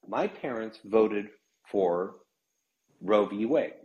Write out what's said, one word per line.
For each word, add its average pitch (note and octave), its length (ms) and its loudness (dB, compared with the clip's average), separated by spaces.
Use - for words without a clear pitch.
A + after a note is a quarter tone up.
My A#2+ 200 -2
parents A2+ 580 -8
voted G#2 440 2
for F2+ 460 0
Roe G#2 260 4
v. G2+ 200 -4
Wade. C#3 280 0